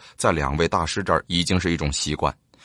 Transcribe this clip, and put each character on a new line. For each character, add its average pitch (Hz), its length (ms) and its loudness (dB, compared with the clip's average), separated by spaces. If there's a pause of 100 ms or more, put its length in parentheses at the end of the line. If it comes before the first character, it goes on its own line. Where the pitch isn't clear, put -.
(160)
在 107 160 2
两 73 240 0
位 85 100 4
大 85 200 0
师 98 180 -4
这 87 80 0
儿 78 140 2
已 87 180 0
经 92 160 2
是 87 100 0
一 85 60 2
种 76 160 -2
习 76 220 -4
惯。 73 200 -2 (300)